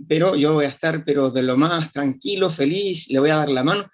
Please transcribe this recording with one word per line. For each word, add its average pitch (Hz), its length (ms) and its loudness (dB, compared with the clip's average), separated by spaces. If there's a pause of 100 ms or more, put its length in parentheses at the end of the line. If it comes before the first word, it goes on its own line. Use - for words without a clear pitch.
pero 170 260 2
yo 147 200 2
voy 151 100 2
a 139 40 0
estar, 156 360 -4
pero 135 260 0
de 127 120 -2
lo 127 160 0
más 160 340 0
tranquilo, 175 560 -2
feliz, 165 640 -4
le 135 80 0
voy 143 120 4
a 151 60 2
dar 147 140 0
la 131 140 0
mano", 196 300 0